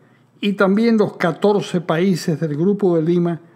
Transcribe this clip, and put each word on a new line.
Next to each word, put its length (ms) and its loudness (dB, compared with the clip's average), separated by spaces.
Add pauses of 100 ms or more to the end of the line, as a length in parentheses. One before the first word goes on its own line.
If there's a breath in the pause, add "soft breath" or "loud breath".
(420 soft breath)
y 120 -2
también 440 2
los 180 0
catorce 640 0
países 600 -2
del 180 -4
Grupo 380 0
de 80 0
Lima 360 -2 (160 soft breath)